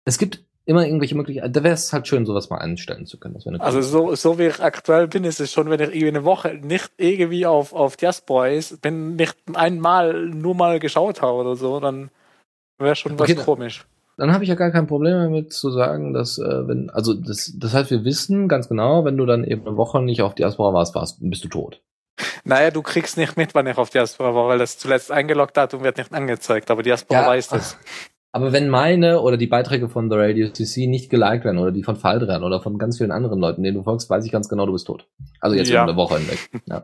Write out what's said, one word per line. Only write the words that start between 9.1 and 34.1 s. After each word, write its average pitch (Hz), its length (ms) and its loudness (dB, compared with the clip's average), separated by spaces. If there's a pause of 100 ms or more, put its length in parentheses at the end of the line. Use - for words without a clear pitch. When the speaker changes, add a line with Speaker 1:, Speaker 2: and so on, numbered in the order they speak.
Speaker 2:
nicht 160 220 0 (160)
einmal 170 720 2
nur 165 280 -4
mal 170 240 2
geschaut 165 420 0
habe 123 160 0
oder 123 180 -2
so, 131 240 -4
dann 135 300 -6 (680)
wär 147 160 2
schon 147 180 -6
Speaker 1:
Okay, 139 80 -2
Speaker 2:
was 135 140 4
Speaker 1:
dann 143 100 -6
Speaker 2:
komisch. 127 400 -4 (320)
Speaker 1:
dann 147 160 2
hab 196 80 2
ich 190 80 -4
ja 175 60 0
gar 175 160 0
kein 160 160 0
Problem 151 260 0
damit 160 400 -2
zu - 180 -4
sagen, 143 420 -2
dass, 123 240 -4
äh, 65 300 -4
wenn, - 220 -4
also 110 240 0
das, - 440 -8
das 113 160 -4
heißt, 135 180 2
wir 113 120 0
wissen 190 460 0
ganz 135 180 0
genau, 131 380 2
wenn 135 120 0
du 131 80 2
dann 120 200 4
eben 110 200 -4
eine 107 120 -6
Woche 117 240 2
nicht 120 200 0
auf 101 140 0
Diaspora 101 380 2
warst, 85 220 2
warst, - 260 -6
bist 90 240 -4
du 82 40 -10
tot. - 320 -10 (640)
Speaker 2:
Naja, 139 260 4
du 156 100 -4
kriegst - 360 -4
nicht 160 200 -2
mit, 160 180 0
wann 135 120 2
ich 123 100 -4
auf 123 120 2
Diaspora 123 460 0
war, 120 120 2
weil 123 120 4
das 120 180 -2
zuletzt 135 340 -2
eingeloggt 147 460 0
hat 139 160 0
und 131 100 -8
wird 131 140 0
nicht 131 160 -10
angezeigt, 120 580 -2
aber 113 120 0
Diaspora 123 380 2
Speaker 1:
Ja, 127 60 4
Speaker 2:
weiß 127 200 2
das. - 300 -6 (560)
Speaker 1:
aber 131 180 0
wenn 143 180 2
meine 170 520 4
oder 123 160 4
die 117 100 0
Beiträge 123 420 0
von 113 220 -2
The 107 60 2
Radio 107 320 2
C 113 160 -6
C 123 200 -4
nicht 127 240 -2
geliked 117 360 4
werden 95 120 0
oder 90 140 2
die 95 120 -4
von 110 120 -2
Faldran 98 480 0
oder 92 180 -2
von 104 160 -6
ganz 117 220 -4
vielen 107 120 0
anderen 107 280 -2
Leuten, 85 240 0
denen 98 140 0
du 95 60 -6
folgst, 113 280 -4